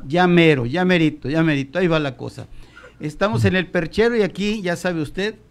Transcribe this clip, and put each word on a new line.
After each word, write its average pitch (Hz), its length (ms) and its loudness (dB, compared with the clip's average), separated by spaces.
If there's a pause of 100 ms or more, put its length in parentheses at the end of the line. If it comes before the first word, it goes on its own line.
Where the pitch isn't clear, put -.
Ya 175 200 2
mero, 165 380 6
ya 160 220 -2
merito, 160 420 0
ya 160 140 0
merito, 143 360 -2
ahí 185 100 2
va 160 100 2
la 139 180 -4
cosa. 120 300 -12 (540)
Estamos 196 440 -2
en 185 100 2
El 180 120 0
Perchero 208 500 0
y 214 60 4
aquí, 208 400 -4
ya 175 140 -2
sabe 170 260 -4
usted, 190 320 -6 (160)